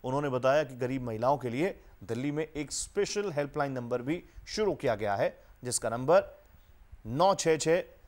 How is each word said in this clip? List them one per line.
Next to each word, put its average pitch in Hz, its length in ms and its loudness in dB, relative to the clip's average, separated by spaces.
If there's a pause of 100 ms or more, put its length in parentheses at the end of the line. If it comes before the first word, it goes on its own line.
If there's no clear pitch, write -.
उन्होंने 139 240 0
बताया 131 360 4
कि 131 120 -10
गरीब 127 260 -2
महिलाओं 120 360 0
के 123 120 -4
लिए 147 300 -2 (240)
दिल्ली 123 260 -2
में 147 160 -2
एक 143 260 -8
special 202 600 -4
helpline 143 400 -2
number 120 300 -4
भी 151 200 -2 (240)
शुरू - 280 0
किया 120 200 0
गया 101 200 0
है, 131 300 -2 (200)
जिसका 123 240 -2
number 139 560 2 (640)
नौ 165 280 4
छः 160 220 2
छः 160 260 2 (260)